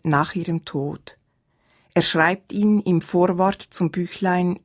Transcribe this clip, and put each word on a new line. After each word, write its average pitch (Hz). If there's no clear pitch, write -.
nach 151
ihrem 165
Tod. -
Er 170
schreibt 170
ihn 208
im 175
Vorwort 180
zum -
Büchlein 180